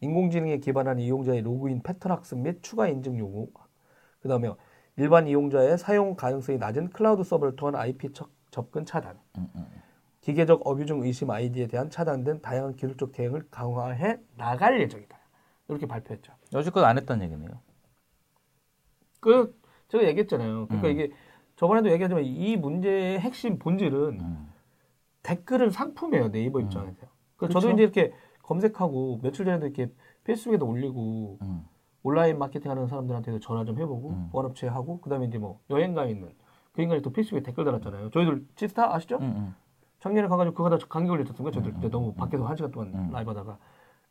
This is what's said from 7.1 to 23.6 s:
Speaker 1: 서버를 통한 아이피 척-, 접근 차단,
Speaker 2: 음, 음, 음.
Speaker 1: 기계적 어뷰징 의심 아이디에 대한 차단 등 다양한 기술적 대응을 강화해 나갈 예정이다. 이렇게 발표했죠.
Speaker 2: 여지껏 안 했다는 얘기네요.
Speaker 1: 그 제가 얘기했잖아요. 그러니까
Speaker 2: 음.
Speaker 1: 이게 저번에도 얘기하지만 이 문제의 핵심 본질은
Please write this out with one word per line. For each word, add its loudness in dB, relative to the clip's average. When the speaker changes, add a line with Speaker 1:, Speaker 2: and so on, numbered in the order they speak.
Speaker 1:
서버를 0
통한 -4
아이피 -6
척-, -16
접근 -8
차단, -6
Speaker 2:
음, -6
음, -10
음. -10
Speaker 1:
기계적 4
어뷰징 -2
의심 -2
아이디에 -2
대한 -4
차단 -2
등 -2
다양한 -4
기술적 -6
대응을 -4
강화해 -4
나갈 2
예정이다. -4
이렇게 -6
발표했죠. -12
Speaker 2:
여지껏 2
안 6
했다는 -2
얘기네요. -10
Speaker 1:
그 6
제가 4
얘기했잖아요. 0
그러니까 0
Speaker 2:
음. 4
Speaker 1:
이게 0
저번에도 4
얘기하지만 2
이 0
문제의 0
핵심 -2
본질은 0